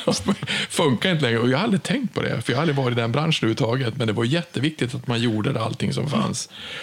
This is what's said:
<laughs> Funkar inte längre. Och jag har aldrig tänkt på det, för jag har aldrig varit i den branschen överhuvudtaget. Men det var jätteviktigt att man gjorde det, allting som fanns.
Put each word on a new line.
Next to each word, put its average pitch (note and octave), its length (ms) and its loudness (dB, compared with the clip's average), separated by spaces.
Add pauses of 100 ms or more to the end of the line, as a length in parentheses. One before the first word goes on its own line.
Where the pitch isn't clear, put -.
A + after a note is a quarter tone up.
(280)
<laughs> - 400 -2
Funkar D#3+ 440 2
inte D3+ 120 2
längre. A#2 140 4
Och A#2+ 120 2
jag C3 80 4
har G3+ 60 2
aldrig G3 180 2
tänkt B3 320 -2
på - 80 -2
det, - 200 -2
för B2+ 100 0
jag A#2+ 60 0
har D3+ 40 2
aldrig D#3 140 2
varit B2 220 0
i - 20 2
den A#2 120 0
branschen D3 360 0
överhuvudtaget. A#2 480 0
Men A#2+ 100 0
det G#2+ 60 2
var A#2 120 0
jätteviktigt C#3 720 -2
att B2 120 -8
man A#2 140 0
gjorde A2+ 320 0
det, A#2 80 -2
allting A2 320 -2
som - 180 -2
fanns. - 380 -2 (340)